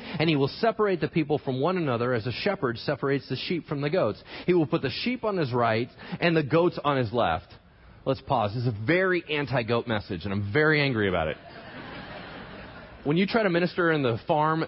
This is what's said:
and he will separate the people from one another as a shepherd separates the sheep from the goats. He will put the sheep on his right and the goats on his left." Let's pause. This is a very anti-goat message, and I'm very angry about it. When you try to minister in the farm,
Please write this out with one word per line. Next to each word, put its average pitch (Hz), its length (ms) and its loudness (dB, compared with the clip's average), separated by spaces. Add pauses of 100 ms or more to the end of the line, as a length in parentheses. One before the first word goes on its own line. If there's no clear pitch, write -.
(180)
and 160 120 2
he 156 60 4
will 139 120 2
separate 208 540 0
the 151 80 0
people 151 300 0
from 127 200 -4
one 180 180 2
another 127 360 0
as 110 120 -2
a 123 60 -2
shepherd 131 480 -2
separates 139 480 -2
the 131 80 -4
sheep 165 320 -4
from 143 140 -4
the 147 80 -2
goats. 147 340 0 (220)
He 180 80 4
will 165 120 4
put 170 160 0
the 135 80 -2
sheep 240 360 -4
on 202 120 -2
his 139 160 0
right 117 360 2 (320)
and 170 140 4
the 160 80 4
goats 165 400 4
on 143 140 2
his 113 160 0
left." 90 400 0 (520)
Let's 90 160 -2
pause. 107 320 0
This 123 100 -4
is 123 40 0
a 110 180 -4
very 180 440 2
anti-goat 123 580 -2
message, 98 360 -4
and 101 100 -4
I'm 101 180 -2
very 151 300 4
angry 110 280 2
about 82 180 2
it. 71 100 -4 (1700)
When 151 140 2
you 196 100 4
try 220 160 2
to 196 60 2
minister 170 420 2
in 151 120 2
the 117 160 2
farm, 156 480 2